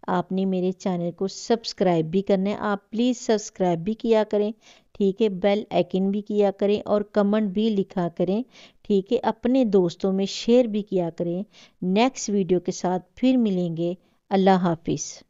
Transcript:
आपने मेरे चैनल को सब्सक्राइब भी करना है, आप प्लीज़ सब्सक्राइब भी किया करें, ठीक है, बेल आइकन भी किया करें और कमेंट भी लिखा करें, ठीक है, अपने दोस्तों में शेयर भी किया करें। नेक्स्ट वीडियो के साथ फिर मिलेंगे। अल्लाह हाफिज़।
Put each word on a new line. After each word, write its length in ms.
आपने 360
मेरे 300
चैनल 360
को 180
सब्सक्राइब 800
भी 120
करना 280
है, 60
आप 340
प्लीज़ 280
सब्सक्राइब 640
भी 120
किया 300
करें, 280
ठीक 260
है, 80
बेल 440
आइकन 380
भी 100
किया 300
करें 320
और 200
कमेंट 380
भी 180
लिखा 380
करें, 360
ठीक 280
है, 60
अपने 460
दोस्तों 480
में 140
शेयर 400
भी 160
किया 280
करें। 340
नेक्स्ट 480
वीडियो 300
के 120
साथ 280
फिर 180
मिलेंगे। 600
अल्लाह 280
हाफिज़। 540